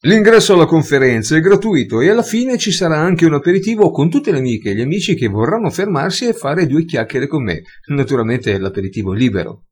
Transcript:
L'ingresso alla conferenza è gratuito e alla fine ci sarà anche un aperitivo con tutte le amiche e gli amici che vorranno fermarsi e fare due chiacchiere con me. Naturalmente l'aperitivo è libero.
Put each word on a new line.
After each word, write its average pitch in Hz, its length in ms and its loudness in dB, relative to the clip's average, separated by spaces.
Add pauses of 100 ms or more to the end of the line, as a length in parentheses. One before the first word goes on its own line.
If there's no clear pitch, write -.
L'ingresso 214 520 4
alla 170 140 6
conferenza 135 680 2
è 160 40 4
gratuito 175 600 2
e 170 80 4
alla 226 120 2
fine 247 360 -2
ci 214 120 -4
sarà 165 280 0
anche 170 260 2
un 156 100 4
aperitivo 190 560 0
con 151 200 0
tutte 277 200 -2
le 156 80 0
amiche 117 320 -4
e 98 40 -2
gli 110 80 -2
amici 175 320 -2
che 117 140 -2
vorranno 143 420 -2
fermarsi 185 560 -4
e 226 80 -2
fare 156 320 -2
due 147 180 0
chiacchiere 127 440 -4
con 147 160 -4
me. 85 180 -4 (240)
Naturalmente 120 720 -2
l'aperitivo 95 560 -6
è - 20 -4
libero. 101 560 -2